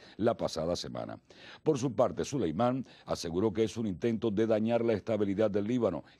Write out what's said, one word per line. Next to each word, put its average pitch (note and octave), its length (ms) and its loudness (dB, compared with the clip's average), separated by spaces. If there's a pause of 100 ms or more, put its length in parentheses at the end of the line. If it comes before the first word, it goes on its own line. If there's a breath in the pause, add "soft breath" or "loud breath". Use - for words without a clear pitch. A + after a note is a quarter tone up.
(180 loud breath)
la A2+ 180 2
pasada D#2+ 400 -2
semana. A#1 440 -8 (420 loud breath)
Por D3+ 160 2
su A#2+ 160 -2
parte, F#2 320 2
Suleimán A#2+ 640 0 (180 loud breath)
aseguró E2+ 480 -2
que A2 120 2
es G#2+ 120 -6
un A#2 80 -2
intento A2 460 0
de G#2+ 160 2
dañar A2+ 360 2
la A#2 100 2
estabilidad G#2 580 2
del G#2 160 0
Líbano A2 360 0 (160 soft breath)